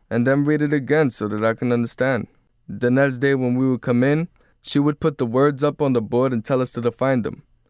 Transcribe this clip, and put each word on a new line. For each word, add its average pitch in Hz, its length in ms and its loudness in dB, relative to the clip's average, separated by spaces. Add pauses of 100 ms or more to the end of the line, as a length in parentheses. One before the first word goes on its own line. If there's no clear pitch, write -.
and 120 180 0
then 143 160 2
read 147 180 0
it 147 120 0
again 147 360 2
so 107 200 -4
that 107 160 -4
I 113 80 2
can 123 180 -4
understand. 120 560 -2 (400)
The 123 240 -2
next 131 280 2
day 139 140 2
when 127 220 0
we 131 140 0
would 123 120 -2
come 123 220 0
in, 151 240 2 (340)
she - 160 -4
would 147 220 2
put 151 200 -2
the 131 60 -2
words 131 380 0
up 147 180 -2
on 139 120 0
the 117 80 0
board 123 320 0
and 113 100 -2
tell 131 160 -2
us 127 120 -4
to 127 100 -8
define 123 400 0
them. - 220 -8 (260)